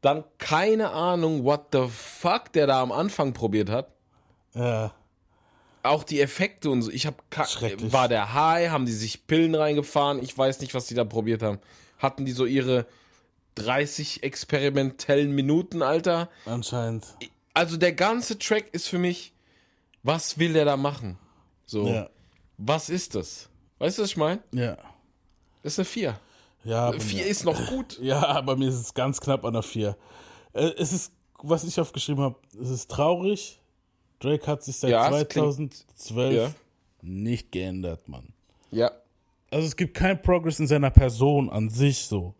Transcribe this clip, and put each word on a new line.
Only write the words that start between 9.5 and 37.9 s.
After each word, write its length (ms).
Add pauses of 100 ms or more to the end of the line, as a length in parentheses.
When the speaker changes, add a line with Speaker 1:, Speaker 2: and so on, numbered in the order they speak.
Speaker 1:
reingefahren? 680
Ich 140
weiß 240
nicht, 140
was 120
die 80
da 100
probiert 380
haben. 160 (400)
Hatten 260
die 80
so 140
ihre 400 (680)
dreißig 680
experimentellen 1080
Minuten, 500
Alter? 460 (180)
Speaker 2:
Anscheinend. 600 (460)
Speaker 1:
Also 240
der 160
ganze 460
Track 340
ist 160
für 100
mich, 340 (720)
was 360
will 140
der 120
da 120
machen? 420 (480)
So. 200
Speaker 2:
Ja. 240 (480)
Speaker 1:
Was 320
ist 240
das? 340 (300)
Weißt 200
du, 40
was 80
ich 60
mein? 240 (120)
Speaker 2:
Ja. 240 (840)
Speaker 1:
Das 120
ist 40
eine 80
vier. 320 (460)
Speaker 2:
Ja, 240
Speaker 1:
Eine 80
Speaker 2:
bei 80
Speaker 1:
vier 200
Speaker 2:
mir 60
Speaker 1:
ist 140
noch 240
gut. 300
Speaker 2:
<laughs> 40
Ja, 380
bei 160
mir 120
ist 80
es 180
ganz 260
knapp 240
an 80
der 100
vier. 340 (580)
Äh, 240
es 140
ist, 200 (300)
was 220
ich 140
aufgeschrieben 460
hab, 160 (200)
es 100
ist 200
traurig. 720 (580)
Drake 280
hat 180
sich 140
seit 120
Speaker 1:
Ja, 160
es 40
klingt 220
Speaker 2:
zweitausendzwölf 1040
Speaker 1:
Ja. 160 (520)
Speaker 2:
nicht 500
geändert, 560